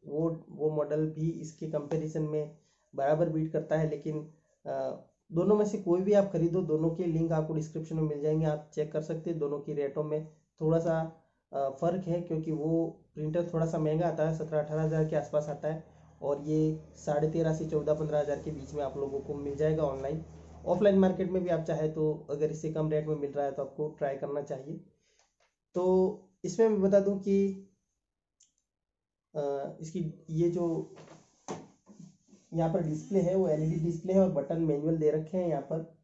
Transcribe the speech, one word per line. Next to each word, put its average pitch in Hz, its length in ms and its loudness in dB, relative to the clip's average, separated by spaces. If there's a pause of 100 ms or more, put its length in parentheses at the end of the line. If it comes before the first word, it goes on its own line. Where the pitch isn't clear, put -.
वो, 160 420 -2
वो 151 220 -2
model 151 400 0
भी 160 200 -2
इसके - 400 -8
comparison 156 520 -2
में 151 360 -4 (360)
बराबर 156 340 2
beat 156 240 -2
करता 151 260 0
है। 156 120 2
लेकिन, 151 420 -6 (340)
अ, 135 380 -4 (280)
दोनों 190 240 4
में 208 80 4
से 196 140 -4
कोई 175 220 2
भी 196 120 4
आप 196 200 4
खरीदो, 170 300 2
दोनों 156 280 2
के 180 140 -4
लिंक 165 280 2
आपको 160 220 0
description 156 420 -6
में 156 60 0
मिल 147 180 -2
जाएंगे, 156 260 2
आप 151 280 -2
check 151 180 -2
कर 151 100 -2
सकते 160 280 -6
हैं। 165 80 -2
दोनों 143 220 -2
की 151 120 -8
रेटों 143 320 -2
में 156 240 -4 (320)
थोड़ा 160 180 4
सा, 160 460 -2 (280)
अ, 139 180 0
फ़र्क 175 340 -2
है, 170 160 0
क्योंकि 160 320 -4
वो 165 480 0 (140)
printer 156 400 -2
थोड़ा 160 120 2
सा 160 120 -2
महंगा 156 300 2
आता 156 200 0
है, 160 100 -2
सत्रह 156 220 -2
अठारह 151 220 -2
हज़ार 156 220 2
के 156 120 0
आसपास 151 320 0
आता 147 200 -4
है, 160 160 -6 (380)
और 139 200 0
ये 156 380 2 (160)
साढ़े 151 340 0
तेरह 160 240 2
से 156 120 -4
चौदह 151 280 2
पन्द्रह 151 260 0
हज़ार 143 220 -2
के 156 80 -8
बीच 143 240 -10
में 143 100 -2
आप 135 120 -6
लोगों 139 240 -4
को 147 140 -8
मिल 143 220 -6
जाएगा 156 260 2
online। 139 420 -2 (420)
Offline 196 320 6
market 185 320 4
में 185 120 0
भी 175 60 -2
आप 160 160 2
चाहे 156 240 0
तो 156 420 0
अगर 151 200 0
इससे 156 220 -6
कम 156 180 0
rate 151 160 2
में 156 100 -2
मिल 143 140 -4
रहा 139 160 -2
है 139 60 -2
तो 139 100 -6
आपको 151 260 -4 (100)
try 139 180 -2
करना 143 260 -4
चाहिए। 139 380 -10 (960)
तो 180 100 0 (600)
इसमें 226 240 4
मैं 202 140 4
बता 196 180 6
दूं 196 180 0
कि, 196 500 0 (1700)
अ, 139 460 -4
इसकी 160 500 -8
ये 165 200 2
जो 170 440 -2 (1600)
यहाँ 165 180 0
पर 180 100 0
display 156 380 0
है 180 160 2
वो 185 120 4
LED 156 280 2
display 170 360 -2
है 196 80 6
और 180 100 6
button 165 320 -2
manual 156 340 2
दे 151 140 4
रखे 156 280 -2
हैं 180 100 0
यहाँ 139 140 -2
पर, 160 420 -6